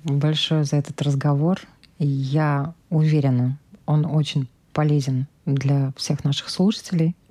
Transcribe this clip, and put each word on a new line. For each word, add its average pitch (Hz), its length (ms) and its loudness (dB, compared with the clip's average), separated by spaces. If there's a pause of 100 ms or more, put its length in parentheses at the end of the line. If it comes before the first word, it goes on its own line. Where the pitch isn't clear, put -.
большое 151 600 0
за 143 120 -2
этот 147 260 -2
разговор. 143 580 0 (380)
Я 143 800 0 (160)
уверена, 139 680 2 (300)
он 151 180 2
очень 147 420 -2 (240)
полезен 139 540 0 (220)
для 139 500 0
всех - 260 -4
наших - 260 -2
слушателей, 175 680 0 (160)